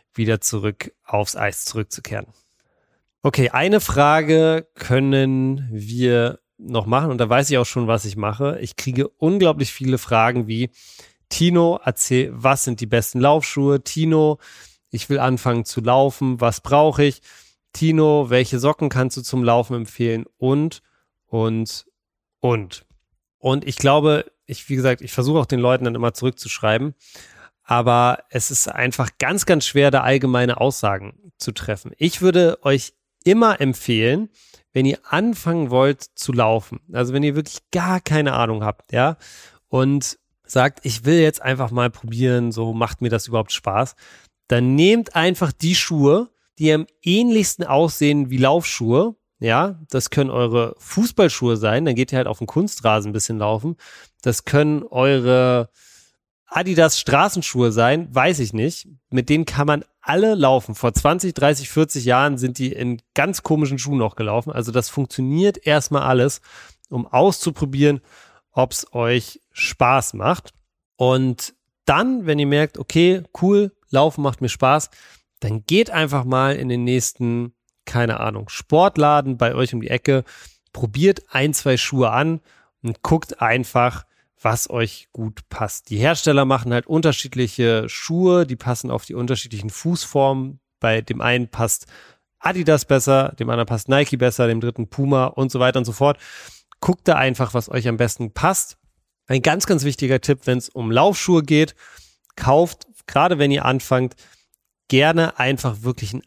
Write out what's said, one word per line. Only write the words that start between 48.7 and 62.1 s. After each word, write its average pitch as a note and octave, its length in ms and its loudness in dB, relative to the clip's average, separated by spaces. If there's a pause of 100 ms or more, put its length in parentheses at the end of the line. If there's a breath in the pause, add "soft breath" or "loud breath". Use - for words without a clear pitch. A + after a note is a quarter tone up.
Ja, D#3+ 400 0 (100)
das - 220 -4
können C3+ 180 0
eure A#2+ 480 0
Fußballschuhe E3 800 0
sein, A2+ 280 0
dann C3+ 100 0
geht B2+ 160 -2
ihr C3 80 0
halt B2+ 80 0
auf G#2+ 100 -6
dem A#2+ 80 -8
Kunstrasen A2 640 0
ein G#2 40 -8
bisschen G#2+ 260 -4
laufen. A2 380 -2 (440 loud breath)
Das - 240 -2
können D3+ 380 2
eure B2+ 880 2 (800 soft breath)
Adidas E3+ 500 2
Straßenschuhe C#3+ 720 0
sein, B2+ 420 0
weiß D3 260 2
ich G#2+ 140 -4
nicht. A#2+ 340 -4 (220)
Mit B2+ 180 -2
denen D3+ 160 2
kann D3 240 -2
man D3 160 2 (160)
alle G3+ 340 2
laufen. C3 420 2
Vor A#2 180 -2
zwanzig, F3 400 0
dreißig, C#3 340 0
vierzig D3+ 380 -2
Jahren C3 320 2